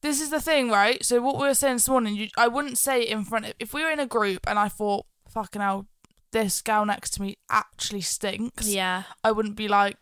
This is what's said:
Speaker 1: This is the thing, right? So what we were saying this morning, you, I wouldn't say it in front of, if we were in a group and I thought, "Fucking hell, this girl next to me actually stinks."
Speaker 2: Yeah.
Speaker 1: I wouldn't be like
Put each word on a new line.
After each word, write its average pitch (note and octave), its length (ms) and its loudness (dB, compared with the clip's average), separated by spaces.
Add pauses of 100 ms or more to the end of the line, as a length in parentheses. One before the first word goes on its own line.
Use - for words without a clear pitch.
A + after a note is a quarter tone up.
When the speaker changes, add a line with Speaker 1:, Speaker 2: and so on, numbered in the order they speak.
Speaker 1:
This D4 200 0
is D4+ 100 -4
the D4+ 100 0
thing, C#4 300 2
right? G#3+ 340 4
So A#3+ 160 4
what C4+ 160 0
we C#4 120 2
were C4+ 60 4
saying C4+ 220 2
this A#3+ 120 2
morning, A#3 260 2
you, G#3 140 -6 (100)
I A#3 80 6
wouldn't B3+ 320 -2
say C4 240 2
it A3+ 60 0
in G#3+ 160 -2
front A3 220 -4
of, A3 120 -10
if A3 160 -10
we D4+ 80 -2
were D#4+ 80 0
in D4+ 80 -2
a C#4 80 -2
group G#3 420 0
and G#3 120 0
I G#3 80 2
thought, G3+ 380 -2 (220)
"Fucking G#3 340 -8
hell, G3 240 -2 (440)
this A3 320 0
girl G#3+ 240 2
next - 280 -4
to G3 80 -6
me G3 140 -6 (140)
actually - 520 -2
stinks." G#3+ 680 -4
Speaker 2:
Yeah. F#3+ 360 -2 (200)
Speaker 1:
I A3 80 4
wouldn't G#3+ 240 -2
be G#3+ 100 -4
like G3+ 360 4